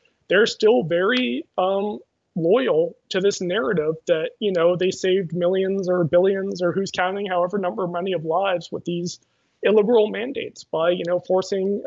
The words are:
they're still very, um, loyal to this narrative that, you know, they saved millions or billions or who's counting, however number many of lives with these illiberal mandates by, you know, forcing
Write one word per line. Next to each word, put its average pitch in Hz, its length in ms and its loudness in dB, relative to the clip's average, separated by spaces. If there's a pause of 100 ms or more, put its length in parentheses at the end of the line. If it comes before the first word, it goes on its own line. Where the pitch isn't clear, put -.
(280)
they're 208 180 4
still 220 380 2
very, 240 640 0 (120)
um, 202 420 -2 (360)
loyal 170 600 2 (140)
to 190 100 -2
this 196 220 0
narrative 180 540 -2 (120)
that, 165 320 0
you 208 120 -2
know, 175 240 4
they 185 160 0
saved 185 420 0
millions 190 560 0
or 180 140 2
billions 190 580 2
or 175 100 0
who's 190 200 -2
counting, 190 340 -2
however 180 320 -2
number 190 300 -2
many 180 260 -4
of 160 120 -4
lives 180 460 -2
with 160 140 -10
these 175 340 -6 (440)
illiberal 214 460 4
mandates 214 540 -8
by, 165 280 0
you 180 160 -2
know, 175 120 0
forcing 190 680 -2